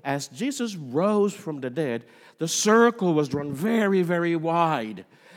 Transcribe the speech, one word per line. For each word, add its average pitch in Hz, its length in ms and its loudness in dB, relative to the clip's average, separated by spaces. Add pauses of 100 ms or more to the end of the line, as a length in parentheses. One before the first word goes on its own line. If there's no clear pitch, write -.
as 139 240 -4
Jesus 233 480 -6
rose 185 580 0
from 156 260 -10
the 127 120 -6
dead, 123 340 -4 (320)
the 160 100 -4
circle 214 680 4
was 151 140 2
drawn 143 220 -4
very, 196 520 2
very 170 320 0
wide 160 680 0 (320)